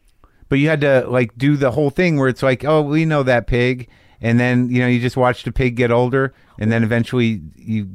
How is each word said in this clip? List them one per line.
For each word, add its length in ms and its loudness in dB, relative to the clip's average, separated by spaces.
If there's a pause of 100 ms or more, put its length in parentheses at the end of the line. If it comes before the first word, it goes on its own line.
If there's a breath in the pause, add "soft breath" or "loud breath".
(480 soft breath)
But 120 2
you 100 2
had 120 0
to, 280 2
like, 280 -2
do 200 2
the 140 0
whole 180 0
thing 280 0
where 120 2
it's 140 -4
like, 200 0
"Oh, 180 2
we 240 0
know 180 0
that 240 0
pig." 420 -2 (320 soft breath)
And 180 2
then, 300 0
you 100 0
know, 80 0
you 120 2
just 180 -4
watched 280 0
the 60 -8
pig 240 -2
get 160 0
older, 420 0 (260 soft breath)
and 120 -2
then 120 2
eventually 580 -2 (140)
you, 400 -8